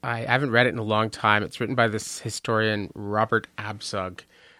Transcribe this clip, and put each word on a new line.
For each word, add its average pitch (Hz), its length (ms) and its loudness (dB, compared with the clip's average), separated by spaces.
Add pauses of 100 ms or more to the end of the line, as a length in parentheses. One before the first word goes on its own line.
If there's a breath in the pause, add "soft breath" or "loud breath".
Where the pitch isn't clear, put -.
I, 120 160 -2
I 120 60 -4
haven't 127 260 2
read 120 160 6
it 107 60 0
in 120 60 -4
a 110 40 -4
long 107 260 2
time. 104 340 4
It's - 180 -8
written 120 140 -2
by 117 120 4
this 107 320 -6
historian, 110 760 -2
Robert 107 540 0 (100)
Abzug, 101 600 -8 (400 soft breath)